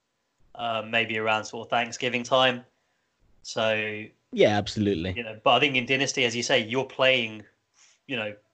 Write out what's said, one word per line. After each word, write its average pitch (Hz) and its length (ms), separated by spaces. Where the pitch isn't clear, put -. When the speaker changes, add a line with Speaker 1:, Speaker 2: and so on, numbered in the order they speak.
Speaker 1:
uh, 113 320
maybe 113 320
around 110 260
sort 117 220
of - 40
Thanksgiving 120 520
time. 123 420
So 107 640
Speaker 2:
Yeah, 143 240
absolutely. 101 600
Speaker 1:
you 120 60
know, 110 200
but 139 100
I 123 80
think 139 160
in 120 100
Dynasty, 135 380
as 117 120
you 120 60
say, 123 200
you're 120 220
playing, 120 580
you 135 100
know, 107 180